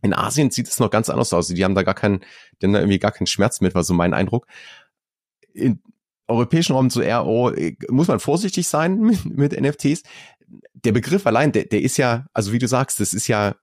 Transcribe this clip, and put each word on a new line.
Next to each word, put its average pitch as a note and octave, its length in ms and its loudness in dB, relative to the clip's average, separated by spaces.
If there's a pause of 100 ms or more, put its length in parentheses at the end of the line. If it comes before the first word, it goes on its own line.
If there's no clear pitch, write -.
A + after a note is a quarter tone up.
In G2+ 120 0
Asien C3 380 0
sieht - 160 -4
es - 120 -6
noch A2 120 2
ganz A2 180 0
anders - 240 0
aus. E2+ 140 2
Die F2+ 160 -2
haben F#2+ 100 2
da F#2+ 80 2
gar F#2+ 140 0
keinen, G2+ 240 0 (420)
die - 40 -2
haben G2 80 4
da G#2 60 4
irgendwie G2 200 2
gar G#2 120 0
keinen - 160 -4
Schmerz - 340 0
mit, F#2 120 2
war F2+ 100 0
so F2+ 100 0
mein F2 200 2
Eindruck. G2 320 -2 (1080)
Im A2+ 280 -2 (460)
europäischen A#2+ 460 0
Raum C3 160 2
so A#2+ 120 -2
eher, G2+ 240 0
oh, A2+ 260 0 (380)
muss C#3 200 2
man B2+ 100 2
vorsichtig F3+ 480 -2
sein E3+ 320 0
<laughs> - 0 -
mit, A3 260 2
mit D3 280 -2
N C#3 120 -2
F D3 120 -2
Ts. - 260 -2 (680)
Der - 180 -2
Begriff C3 340 0
allein, A#2+ 280 2
der, G#3+ 100 2
der - 180 0
ist - 160 -2
ja, B2 360 0
also G2+ 180 -2
wie A#2 80 0
du B2 80 -2
sagst, B2+ 320 -2
das G#2 140 -2
ist G#2 140 -6
ja G#2 360 0